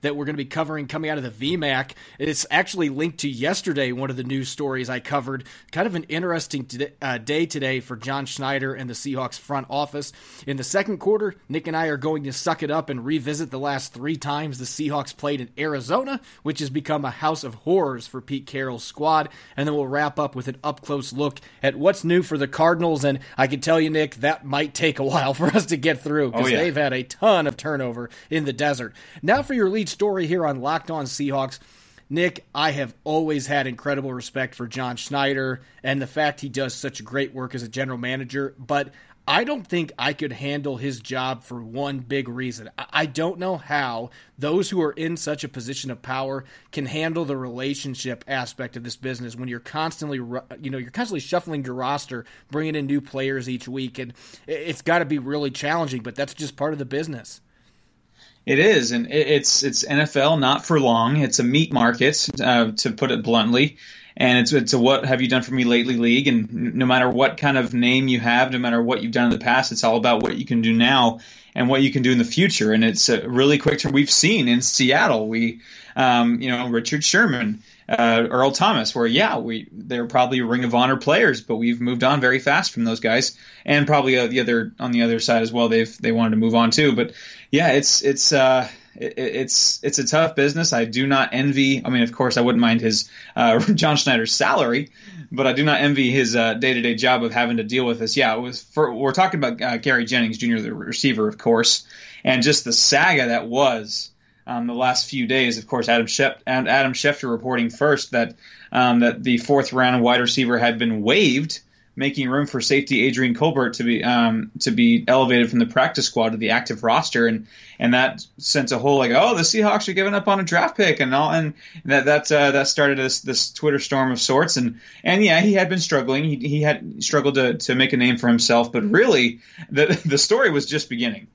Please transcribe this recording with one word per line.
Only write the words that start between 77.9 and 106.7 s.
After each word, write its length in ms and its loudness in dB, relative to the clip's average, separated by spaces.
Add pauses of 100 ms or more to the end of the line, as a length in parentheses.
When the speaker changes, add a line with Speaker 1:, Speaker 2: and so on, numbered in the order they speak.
Speaker 2:
Earl 220 4
Thomas, 420 0
where, 140 0
yeah, 320 2
we, 320 -6
they're 360 -6
probably 340 2
Ring 220 0
of 120 0
Honor 220 4
players, 440 2
but 160 -4
we've 240 0
moved 220 0
on 180 4
very 180 2
fast 320 0
from 140 -2
those 140 -2
guys, 360 0 (300)
and 220 2
probably, 300 4
uh, 100 2
the 140 0
other, 380 0
on 120 -4
the 100 2
other 180 2
side 220 2
as 100 -2
well, 180 2
they've, 280 0
they 140 -2
wanted 200 2
to 60 2
move 180 2
on 140 4
too. 260 4
But 180 0 (380)
yeah, 220 4
it's, 280 2
it's, 300 2
uh, 360 4 (280)
it, 220 -8
it's, 640 0
it's 160 0
a 80 -2
tough 280 2
business. 380 2
I 120 2
do 200 -2
not 280 2
envy, 520 2
I 40 -2
mean, 140 2
of 100 0
course, 240 0
I 40 4
wouldn't 200 4
mind 200 4
his, 300 -2 (240)
uh, 240 6
<laughs> 140 4
John 240 4
Schneider's 360 2
salary, 560 2 (420)
but 140 0
I 80 4
do 100 2
not 180 2
envy 280 4
his, 260 2
uh, 180 2
day-to-day 420 0
job 280 2
of 100 -2
having 240 0
to 60 -2
deal 220 -2
with 140 -2
this. 160 -4
Yeah, 200 2
it 40 -4
was 240 -10
for, 300 0
we're 200 -2
talking 300 2
about, 180 -4
uh, 160 -2
Gary 280 0
Jennings 320 0
Junior, 240 0
the 120 -6
receiver, 540 0
of 100 -4
course, 480 2 (380)
and 200 2
just 200 2
the 100 -4
saga 540 4
that 200 -2
was, 640 0 (340)
um, 220 -4
the 80 -4
last 340 0
few 160 -2
days. 320 0
Of 100 -14
course, 220 -2
Adam 160 4
Schef-, 400 0
and 220 -2
Adam 260 2